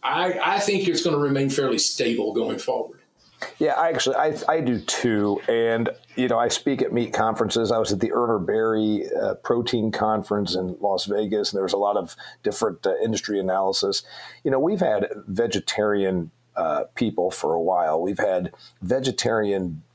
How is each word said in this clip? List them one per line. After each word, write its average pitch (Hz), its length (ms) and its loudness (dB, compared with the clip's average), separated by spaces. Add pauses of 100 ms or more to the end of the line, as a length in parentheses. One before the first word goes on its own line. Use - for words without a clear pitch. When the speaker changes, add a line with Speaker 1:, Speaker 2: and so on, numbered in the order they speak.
Speaker 1:
I, 170 400 0
I 190 160 2
think 196 300 2
it's 156 140 2
gonna 156 160 2
remain 139 320 2
fairly 127 280 0
stable 117 540 0
going 110 260 0
forward. - 420 -4 (580)
Speaker 2:
Yeah, 147 160 2
I 165 160 2
actually, 131 260 0
I, 151 200 2 (120)
I 160 120 2
do 123 200 0
too. 104 680 0
And, 117 420 2 (260)
you 127 100 0
know, 113 120 2
I 117 100 4
speak 131 340 0
at - 100 0
meat 117 220 0
conferences. 110 560 2
I 117 80 2
was 101 140 0
at 95 80 -2
the 101 120 0
Urner 113 280 2
Barry, 107 760 0
uh, 101 220 0
protein 117 560 0
conference 104 600 0
in 90 260 -4
Las 95 260 0
Vegas, 101 440 0
and 101 60 -4
there 95 60 0
was 92 100 0
a 101 60 2
lot 101 180 2
of 95 200 -4 (260)
different, 104 420 -2
uh, 95 180 2
industry 107 360 -2
analysis. 95 640 0 (420)
You 151 60 2
know, 131 80 2
we've 175 220 0
had 107 280 2 (200)
vegetarian, 98 1040 0 (240)
uh, 78 280 -2 (120)
people 98 340 0
for 78 240 0
a 82 80 0
while. 82 400 0
We've 95 160 -2
had 92 340 0 (300)
vegetarian 101 1000 0 (100)